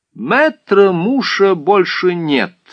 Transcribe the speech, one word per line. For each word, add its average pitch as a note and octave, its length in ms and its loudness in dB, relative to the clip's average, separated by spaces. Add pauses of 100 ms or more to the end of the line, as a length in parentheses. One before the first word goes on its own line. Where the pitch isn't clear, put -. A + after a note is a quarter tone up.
(140)
Мэтра G3+ 800 0
Муша G3 600 0
больше F3+ 600 0
нет C#3+ 400 -2 (180)